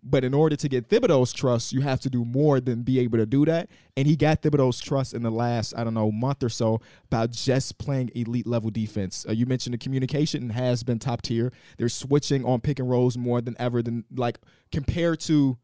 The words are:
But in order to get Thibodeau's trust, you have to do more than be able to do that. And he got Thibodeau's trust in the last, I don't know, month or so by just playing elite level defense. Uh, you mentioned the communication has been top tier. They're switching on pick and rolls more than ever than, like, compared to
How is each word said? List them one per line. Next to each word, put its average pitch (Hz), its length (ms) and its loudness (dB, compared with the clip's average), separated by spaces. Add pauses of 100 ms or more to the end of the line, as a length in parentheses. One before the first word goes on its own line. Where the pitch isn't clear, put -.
But 131 160 2
in 127 120 0
order 151 200 4
to 143 140 -4
get 123 180 -2
Thibodeau's 175 460 4
trust, 123 400 0
you - 80 0
have 135 200 0
to 135 100 -4
do 120 120 0
more 135 360 4
than 123 240 -2
be 127 160 2
able 120 180 2
to 110 80 4
do 135 200 2
that. 160 240 0 (280)
And 139 100 2
he 160 80 6
got 156 280 2
Thibodeau's 135 360 2
trust 131 360 -4
in 117 80 -4
the 113 80 0
last, 117 440 -2
I 120 80 -4
don't 113 120 -2
know, 110 160 2
month 127 320 -2
or 120 60 0
so 113 300 0 (300)
by 117 160 0
just 123 540 -2
playing 131 340 -4
elite 117 320 -4
level 113 240 -2
defense. 104 580 -4
Uh, 110 40 -2
you 113 160 0
mentioned 127 260 -4
the 117 60 -6
communication 131 720 -2
has 123 320 0
been 117 160 -2
top 117 240 -4
tier. 120 280 -2 (280)
They're 120 100 0
switching 139 560 0
on 123 160 0
pick 147 160 -2
and 127 100 -4
rolls 123 300 2
more 123 240 0
than 120 160 -8
ever 120 240 0
than, 117 240 -4 (100)
like, 123 220 -4 (340)
compared 165 500 -2
to 139 420 2